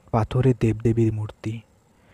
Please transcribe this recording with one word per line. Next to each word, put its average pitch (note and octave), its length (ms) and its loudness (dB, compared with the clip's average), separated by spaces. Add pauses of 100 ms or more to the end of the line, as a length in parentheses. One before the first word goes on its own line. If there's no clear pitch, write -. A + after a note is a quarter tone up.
(100)
পাথরের B2 500 2
দেবদেবীর A2+ 520 2
মূর্তি। A2 480 -8 (540)